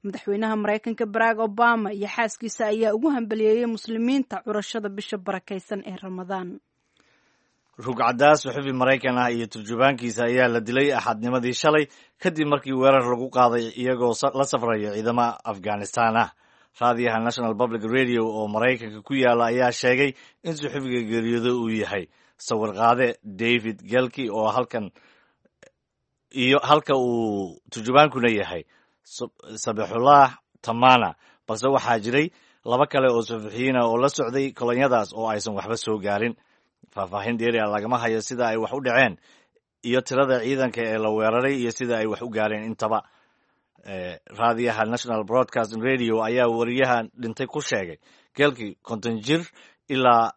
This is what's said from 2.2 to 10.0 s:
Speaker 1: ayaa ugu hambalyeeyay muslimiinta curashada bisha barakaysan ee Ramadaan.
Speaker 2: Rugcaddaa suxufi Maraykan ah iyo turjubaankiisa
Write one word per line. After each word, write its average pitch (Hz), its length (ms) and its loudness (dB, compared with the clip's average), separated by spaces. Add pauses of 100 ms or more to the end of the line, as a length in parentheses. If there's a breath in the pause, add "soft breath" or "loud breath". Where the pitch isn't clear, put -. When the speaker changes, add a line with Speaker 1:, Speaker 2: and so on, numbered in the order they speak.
Speaker 1:
ayaa 214 280 2
ugu 240 160 0
hambalyeeyay 220 560 2
muslimiinta 233 760 -2
curashada 208 460 -6
bisha 202 300 -8
barakaysan 190 640 -8
ee 185 160 -12
Ramadaan. 185 500 -8 (1300)
Speaker 2:
Rugcaddaa 123 580 4
suxufi 139 360 -6
Maraykan 127 460 2
ah 123 140 2
iyo 117 140 -4
turjubaankiisa 117 760 -2